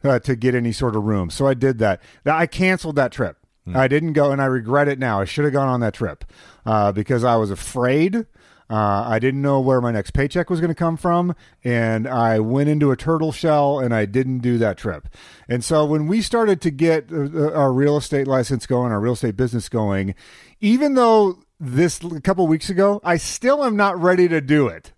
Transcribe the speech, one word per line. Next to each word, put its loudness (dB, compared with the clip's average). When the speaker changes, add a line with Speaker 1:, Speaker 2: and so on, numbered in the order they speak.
Speaker 1:
uh, 2
to -2
get 0
any 0
sort -4
of -2
room. 0
So 0
I 2
did 0
that. 0
Now, 2
I 0
canceled -2
that 2
trip. -6
Speaker 2:
Hmm. -6
Speaker 1:
I 2
didn't 0
go, 2
and -2
I 0
regret 0
it -2
now. 0
I 0
should -4
have 0
gone 0
on 0
that -2
trip, -8
uh, 2
because -2
I 4
was 0
afraid. -2
Uh, 0
I 0
didn't 0
know 2
where 2
my -2
next -4
paycheck -2
was -2
gonna 0
come -2
from, 0
and 0
I 2
went 0
into 2
a 2
turtle -2
shell, 0
and 0
I 0
didn't -2
do 0
that 0
trip. -8
And -2
so 2
when 0
we 0
started 0
to 0
get, 0
uh, -4
uh, 0
our 2
real 2
estate -2
license -2
going, 0
our 0
real 0
estate -4
business -2
going, -2
even 2
though 4
this, -2
a -10
couple 0
weeks 0
ago, 2
I 0
still -2
am 0
not 2
ready 4
to 0
do 2
it. -10